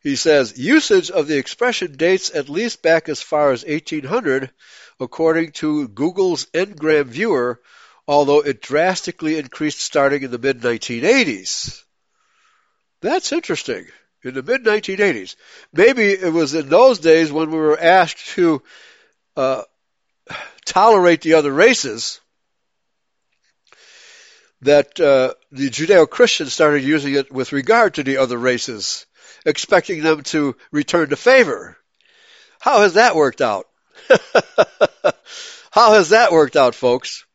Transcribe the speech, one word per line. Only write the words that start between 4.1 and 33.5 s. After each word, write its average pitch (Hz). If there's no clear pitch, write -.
according 160
to 151
Google's 170
Ngram 156
Viewer, 127
although 147
it 143
drastically 160
increased 151
starting 139
in 127
the 120
mid-nineteen 120
eighties." 160
That's 294
interesting. 131
In 127
the 135
mid-nineteen 208
eighties. 127
Maybe 214
it 185
was 156
in 151
those 220
days 160
when 156
we 160
were 156
asked 170
to, 165
uh, 131
tolerate 185
the 160
other 147
races 143
that, 143
uh, 135
the 135
Judeo-Christians 160
started 147
using 139
it 139
with 131
regard 180
to 147
the 135
other 123
races, 120
expecting 160
them 156
to 143
return 151
the 143
favor. 226
How 240
has 190
that 220
worked 143
out? 110